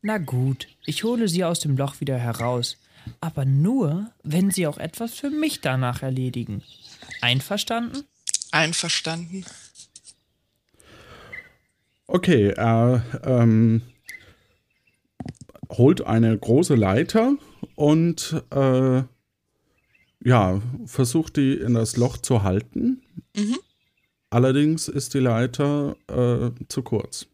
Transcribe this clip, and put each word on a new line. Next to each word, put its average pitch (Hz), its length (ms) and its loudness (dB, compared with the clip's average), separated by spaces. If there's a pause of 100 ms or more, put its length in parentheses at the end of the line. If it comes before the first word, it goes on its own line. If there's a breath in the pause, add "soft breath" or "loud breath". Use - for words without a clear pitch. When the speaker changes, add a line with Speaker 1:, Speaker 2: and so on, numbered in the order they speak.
Speaker 1:
Na 214 160 -4
gut, 131 500 -2 (180)
ich - 200 -6
hole 233 240 0
Sie 175 160 0
aus 170 160 -2
dem 143 160 0
Loch 135 240 -4
wieder 139 160 -2
heraus. 120 580 -2 (460 loud breath)
Aber 151 240 -4
nur, 175 640 2 (140)
wenn 180 260 2
Sie 180 160 0
auch 151 140 -4
etwas 233 340 -8
für - 160 -6
mich 302 320 -4
danach 131 400 -2
erledigen. 127 640 -4 (580 loud breath)
Einverstanden? 208 840 -2 (460)
Speaker 2:
Einverstanden. 170 960 -4 (2500 loud breath)
Speaker 3:
Okay, 127 480 4
er, 117 480 2 (200)
ähm, 113 580 4 (1900 loud breath)
holt 127 300 4
eine 113 360 2
große 147 380 2
Leiter 143 600 2 (400 loud breath)
und, 160 680 2 (100)
äh, 131 520 2 (1200)
ja, 101 380 4 (240)
versucht, 135 520 -2
die 135 160 2
in 120 200 -2
das 113 240 0
Loch 120 200 2
zu 113 260 0
halten. 113 580 -2 (340)
Speaker 2:
Mhm. 208 220 -2 (720)
Speaker 3:
Allerdings 143 580 2
ist - 260 -6
die 139 60 0
Leiter, 131 760 0 (120)
äh, 120 440 0 (160)
zu - 160 -6
kurz. - 500 -6